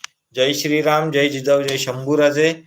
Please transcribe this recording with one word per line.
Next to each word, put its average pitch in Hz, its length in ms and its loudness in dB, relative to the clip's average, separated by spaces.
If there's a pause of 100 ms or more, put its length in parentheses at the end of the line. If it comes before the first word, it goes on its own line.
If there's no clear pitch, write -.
(360)
जय 139 180 2
श्रीराम, 151 580 0
जय 143 180 2
जिजाऊ, 139 320 0
जय 135 160 -4
शंभूराजे 147 720 0 (180)